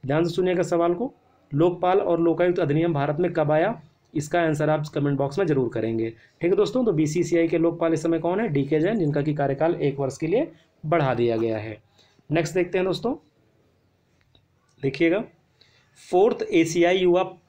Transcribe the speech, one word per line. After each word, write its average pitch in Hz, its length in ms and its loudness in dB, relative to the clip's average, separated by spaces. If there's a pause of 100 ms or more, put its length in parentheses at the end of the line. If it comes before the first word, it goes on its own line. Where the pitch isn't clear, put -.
ध्यान 151 180 0
से 170 100 -4
सुनिएगा 180 280 0
सवाल 170 320 0
को, 233 200 -6 (400)
लोकपाल 180 460 2
और 170 200 0
लोकायुक्त 175 380 2
अधिनियम 160 360 0
भारत 147 260 -2
में 175 120 0
कब 156 200 0
आया, 175 300 0 (320)
इसका 160 280 -2
आंसर 151 280 0
आप 151 240 -2
कमेंट 143 240 0
बॉक्स 139 200 -2
में 196 80 2
जरूर 131 220 0
करेंगे, 113 420 -4
ठीक - 400 -6
है 196 60 2
दोस्तों। 247 280 0
तो 220 80 0
बीसीसीआई 160 560 0
के 170 100 0
लोकपाल 165 340 0
इस 151 100 -2
समय 165 160 0
कौन 170 220 -2
है? 226 80 -2
डीके 143 320 0
जैन, 202 180 0
जिनका 147 240 0
कि 151 120 -2
कार्यकाल 147 400 0
एक 143 240 -2
वर्ष 135 200 -4
के 156 80 -6
लिए 233 260 0 (340)
बढ़ा 151 280 0
दिया 117 220 0
गया 110 220 -2
है। 107 240 -10 (480)
नेक्स्ट 160 240 -2
देखते 180 240 0
हैं 185 80 0
दोस्तों, 190 300 -4 (1700)
देखिएगा, 165 420 0 (840)
फोर्थ 214 280 4 (140)
एशियाई 170 460 4
युवा 180 240 4 (260)